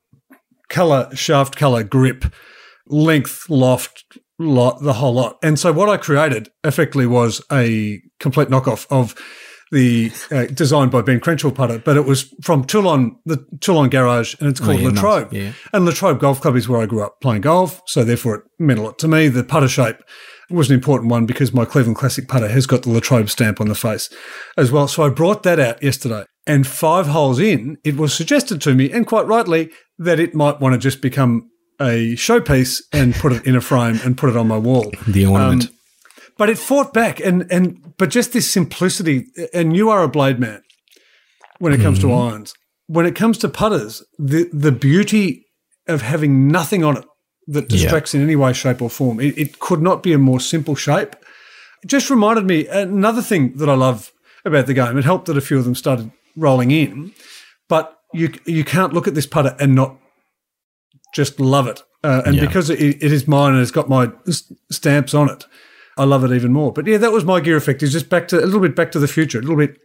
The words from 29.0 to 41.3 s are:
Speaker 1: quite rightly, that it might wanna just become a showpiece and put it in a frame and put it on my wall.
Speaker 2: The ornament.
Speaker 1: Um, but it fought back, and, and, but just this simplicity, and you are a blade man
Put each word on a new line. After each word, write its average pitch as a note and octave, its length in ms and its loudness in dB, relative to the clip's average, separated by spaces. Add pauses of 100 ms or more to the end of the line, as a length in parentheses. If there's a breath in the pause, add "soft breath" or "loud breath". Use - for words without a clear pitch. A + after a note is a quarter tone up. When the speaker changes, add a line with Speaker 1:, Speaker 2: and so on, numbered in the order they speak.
Speaker 1:
quite G#3 220 0
rightly, F3+ 420 0 (300 loud breath)
that E3 200 0
it E3+ 140 0
might D3 260 0
wanna C3 200 2
just C3 200 -2
become B2 480 0 (320)
a A#2 360 0
showpiece C#3+ 640 0 (100)
and C3 220 2
put C3+ 200 0
it A2+ 120 -6
in B2+ 100 2
a A#2+ 60 2
frame A#2 420 0
and B2+ 140 0
put C#3 140 0
it A2 40 0
on A2+ 120 0
my A2 100 0
wall. A2+ 340 0 (160)
Speaker 2:
The G2 200 4
ornament. A#2+ 380 2
Speaker 1:
Um, - 40 -8 (680 loud breath)
but G#3 120 2
it A3+ 80 0
fought C#4 360 0
back, A3+ 260 0
and, F3+ 320 0
and, F3+ 460 -2
but F#3 120 0
just A#3 220 -2
this G#3 180 -2
simplicity, E3 800 -2 (260)
and E3+ 220 0
you G#3+ 140 2
are G3+ 140 2
a D3+ 40 2
blade C3+ 320 0
man A2 220 -6 (960 soft breath)